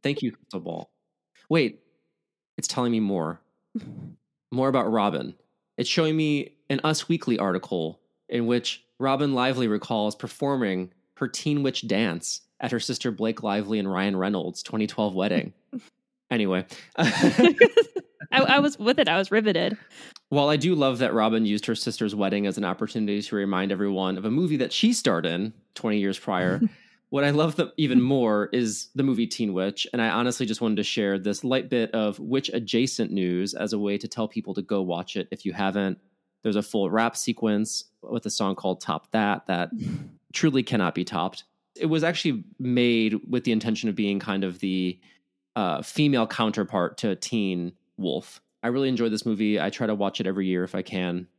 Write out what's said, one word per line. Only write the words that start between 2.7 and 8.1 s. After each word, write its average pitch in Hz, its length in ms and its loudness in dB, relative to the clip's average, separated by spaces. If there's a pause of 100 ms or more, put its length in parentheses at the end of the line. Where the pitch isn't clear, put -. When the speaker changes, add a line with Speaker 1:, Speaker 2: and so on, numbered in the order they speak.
Speaker 1:
me 110 80 2
more. 85 400 -2 (340)
Speaker 2:
<laughs> - 760 -16
Speaker 1:
More 131 160 2
about 127 240 2
Robin. 95 420 0 (420)
It's 123 120 -2
showing 156 260 2
me 151 380 0 (160)
an 139 160 0
Us 156 240 0
Weekly 143 280 2
article 90 640 -2 (300)